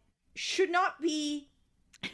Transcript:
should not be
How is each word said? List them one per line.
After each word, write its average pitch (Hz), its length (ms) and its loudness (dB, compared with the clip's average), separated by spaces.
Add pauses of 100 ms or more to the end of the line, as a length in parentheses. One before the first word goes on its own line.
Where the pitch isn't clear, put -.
(360)
should - 360 0
not 359 300 2
be 294 480 -2 (640)